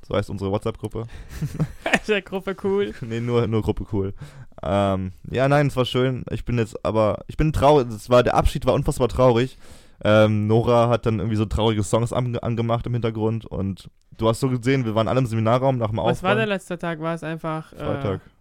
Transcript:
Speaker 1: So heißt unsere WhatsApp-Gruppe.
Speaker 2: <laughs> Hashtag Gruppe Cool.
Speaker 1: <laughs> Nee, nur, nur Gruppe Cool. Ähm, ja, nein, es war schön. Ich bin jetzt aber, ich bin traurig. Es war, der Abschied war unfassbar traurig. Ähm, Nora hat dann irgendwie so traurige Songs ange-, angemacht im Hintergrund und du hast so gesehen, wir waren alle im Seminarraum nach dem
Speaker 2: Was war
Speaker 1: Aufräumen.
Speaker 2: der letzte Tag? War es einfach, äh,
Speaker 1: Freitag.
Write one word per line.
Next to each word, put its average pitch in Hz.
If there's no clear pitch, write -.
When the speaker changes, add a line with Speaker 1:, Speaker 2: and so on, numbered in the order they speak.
Speaker 1:
So -
heißt 101
unsere 98
WhatsApp-Gruppe. 110
Speaker 2:
<laughs> -
Hashtag -
Gruppe 190
Cool. 202
Speaker 1:
<laughs> -
Nee, 113
nur, 120
nur 107
Gruppe 104
Cool. 98
Ähm, 95
ja, 127
nein, 143
es -
war 127
schön. 127
Ich -
bin 120
jetzt -
aber, 107
ich -
bin 151
traurig. 131
Es 107
war, 123
der -
Abschied -
war 127
unfassbar 143
traurig. 127
Ähm, 107
Nora 117
hat 117
dann 113
irgendwie 107
so 110
traurige 107
Songs 113
ange-, 120
angemacht 117
im 120
Hintergrund 113
und 95
du 110
hast 117
so 135
gesehen, 127
wir 110
waren 110
alle 104
im 131
Seminarraum 117
nach 113
dem 110
Speaker 2:
Was 82
war 110
Speaker 1:
Aufräumen. 208
Speaker 2:
der 220
letzte 185
Tag? 170
War 165
es 165
einfach, 160
äh, -
Speaker 1:
Freitag. 139